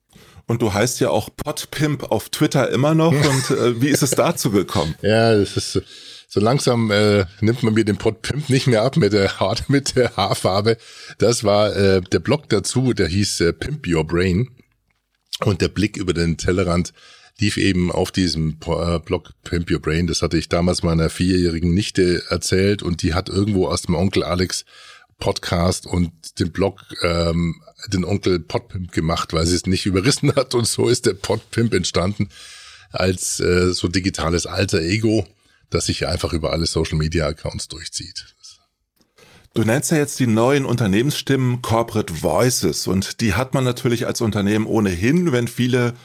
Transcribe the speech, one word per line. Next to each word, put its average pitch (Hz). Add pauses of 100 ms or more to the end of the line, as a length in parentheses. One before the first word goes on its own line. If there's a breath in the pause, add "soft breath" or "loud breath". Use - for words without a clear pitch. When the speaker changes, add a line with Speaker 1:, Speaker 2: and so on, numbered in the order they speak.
(480 loud breath)
Speaker 1:
Und 117
du 104
heißt 110
ja 107
auch -
Podpimp 151
auf -
Twitter 151
immer 147
noch. 160
Speaker 2:
<laughs> 147
Speaker 1:
Und, 131
äh, 117
wie 139
ist -
es 143
dazu 131
gekommen? 85
Speaker 2:
Ja, 110
das 101
ist -
so, 95 (460 loud breath)
so -
langsam, 117
äh, 104 (140)
nimmt 113
man 110
mir 110
den 101
Podpimp 123
nicht 127
mehr 113
ab 131
mit 104
der 98
Haar-, 101
<laughs> -
mit 139
der 123
Haarfarbe. 104 (420 loud breath)
Das 117
war, 104
äh, 95
der 92
Blog 135
dazu, 120
der 92
hieß, 95
äh, 85
Pimp -
Your 82
Brain. 90 (920)
Und 98
der 87
Blick 98
über 90
den 85
Tellerrand 90 (480 loud breath)
lief 101
eben 90
auf 90
diesem 80
Po-, 80
äh, 85
Blog - (100)
Pimp 85
Your 78
Brain. 82
Das 80
hatte 82
ich 78
damals 87
meiner 82
vierjährigen 87
Nichte 90
erzählt 98
und 85
die 87
hat 95
irgendwo 98
aus 87
dem 90
Onkel 92
Alex 87 (520 loud breath)
Podcast 92
und 87 (280)
dem 92
Blog, 95 (180)
ähm, 85 (260)
den 95
Onkel 92
Podpimp 90
gemacht, 82
weil 82
sie 87
es -
nicht 92
überrissen 104
hat 131
und 120
so 117
ist 120
der 104
Podpimp 107
entstanden 95 (640 loud breath)
als, -
äh, 90
so 90
digitales 87
Alter 95
Ego, 107 (440 soft breath)
das 85
sich -
einfach 82
über 78
alle 80
Social 80
Media 78
Accounts -
durchzieht. - (1300 soft breath)
Speaker 1:
Du 113
nennst 120
ja 165
jetzt 147
die 127
neuen 127
Unternehmensstimmen 123
Corporate 107
Voices 90
und 95
die 110
hat 131
man 135
natürlich 120
als -
Unternehmen 107
ohnehin, 113
wenn 120
viele 123 (120 loud breath)